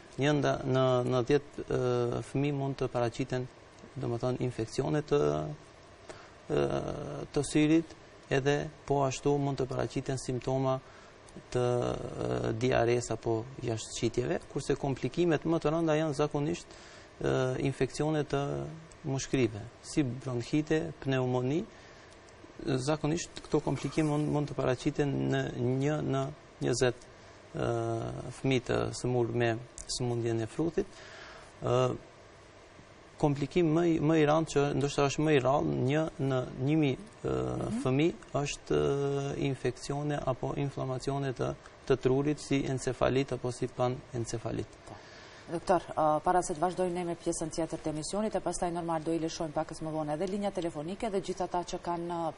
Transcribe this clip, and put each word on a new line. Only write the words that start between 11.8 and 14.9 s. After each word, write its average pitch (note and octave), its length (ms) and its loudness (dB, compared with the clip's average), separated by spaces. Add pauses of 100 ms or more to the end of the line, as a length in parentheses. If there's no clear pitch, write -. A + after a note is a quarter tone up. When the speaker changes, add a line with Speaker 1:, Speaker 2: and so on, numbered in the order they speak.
Speaker 1:
diares A#2+ 580 4
apo A2+ 280 0 (200)
jashtëqitjeve, B2 880 -2
kurse C#3 300 -2
komplikimet D3 720 0